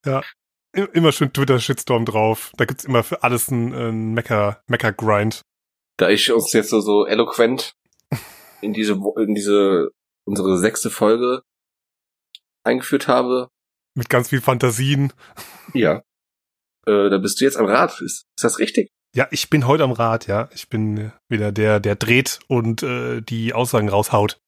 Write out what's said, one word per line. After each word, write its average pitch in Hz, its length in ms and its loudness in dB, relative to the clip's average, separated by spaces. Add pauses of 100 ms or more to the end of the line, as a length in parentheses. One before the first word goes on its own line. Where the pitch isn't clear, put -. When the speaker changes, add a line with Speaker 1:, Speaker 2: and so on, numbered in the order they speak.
Speaker 1:
Ja, 135 160 -2 (540)
i-, 190 40 0 (120)
immer 165 200 4
schön 139 200 0
Twitter-Shitstorm 127 720 0
drauf. 110 540 0
Da 120 80 2
gibt's - 180 -10
immer 123 180 2
für - 200 -6
alles 123 260 0
einen, 120 260 -2
einen 110 380 -4
Mecker-, 107 540 0
Mecker-Grind. 110 760 0 (560)
Speaker 2:
Da 90 140 4
ich 104 200 2
uns 113 220 2
jetzt 110 160 2
so, 110 120 2
so 104 260 2
eloquent 117 680 0 (880)
in 104 140 -6
diese 104 260 0
Wo-, 98 180 -4
in 107 160 0
diese, 101 580 2 (340)
unsere 95 320 0
sechste 107 320 -2
Folge 123 500 2 (1200)
eingeführt 123 440 -2
habe. 127 400 0 (480)
Speaker 1:
Mit 123 140 -6
ganz 123 180 2
viel 131 140 -2
Fantasien. 131 720 0 (580)
Speaker 2:
Ja. 104 300 0 (840)
Äh, 101 220 4
da 98 80 2
bist 101 240 -4
du 135 60 4
jetzt 135 100 0
am 113 80 0
Rad. 120 380 0
Ist, - 220 -10 (120)
ist - 80 -6
das - 140 -2
richtig? - 320 -2 (260)
Speaker 1:
Ja, 131 140 0
ich - 180 -6
bin 143 180 2
heute 151 180 4
am 127 80 0
Rad, 113 340 -2
ja. 104 260 -4
Ich - 160 -18
bin 107 440 -4 (180)
wieder 104 200 -2
der, 107 300 2
der 101 160 -2
dreht - 520 0
und, 113 340 0
äh, 123 400 -6
die 113 320 -6
Aussagen 117 340 0
raushaut. 104 600 0